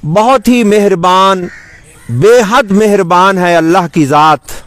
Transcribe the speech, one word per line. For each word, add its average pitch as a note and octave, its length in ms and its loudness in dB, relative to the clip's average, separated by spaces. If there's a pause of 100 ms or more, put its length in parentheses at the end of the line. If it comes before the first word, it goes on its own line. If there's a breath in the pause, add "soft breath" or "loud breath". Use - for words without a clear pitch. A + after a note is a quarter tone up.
(140)
بہت A#3 340 0
ہی A#3+ 160 2
مہربان، F#3+ 800 0 (640)
بے D#3 260 2 (160)
حد A#3+ 200 -2
مہربان G3 680 0
ہے F3 180 0
اللہ E3+ 360 0
کی D#3+ 140 0
ذات D3+ 460 0 (140)